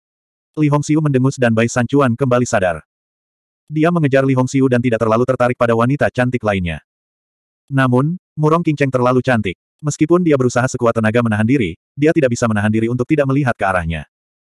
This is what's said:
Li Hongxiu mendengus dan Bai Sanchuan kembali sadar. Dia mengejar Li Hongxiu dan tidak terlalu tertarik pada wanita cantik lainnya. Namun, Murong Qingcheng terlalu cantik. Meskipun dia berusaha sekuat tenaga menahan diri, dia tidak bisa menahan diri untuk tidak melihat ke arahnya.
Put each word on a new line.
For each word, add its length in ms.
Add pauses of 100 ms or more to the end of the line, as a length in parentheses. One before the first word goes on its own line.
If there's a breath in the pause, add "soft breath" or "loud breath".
(580)
Li 80
Hongxiu 320
mendengus 400
dan 160
Bai 160
Sanchuan 480
kembali 280
sadar. 360 (840)
Dia 260
mengejar 320
Li 100
Hongxiu 360
dan 120
tidak 200
terlalu 260
tertarik 260
pada 220
wanita 320
cantik 320
lainnya. 420 (880)
Namun, 480 (160)
Murong 320
Qingcheng 240
terlalu 320
cantik. 400 (240)
Meskipun 400
dia 160
berusaha 240
sekuat 320
tenaga 240
menahan 240
diri, 320 (160)
dia 240
tidak 160
bisa 160
menahan 240
diri 160
untuk 160
tidak 240
melihat 260
ke 140
arahnya. 400 (460)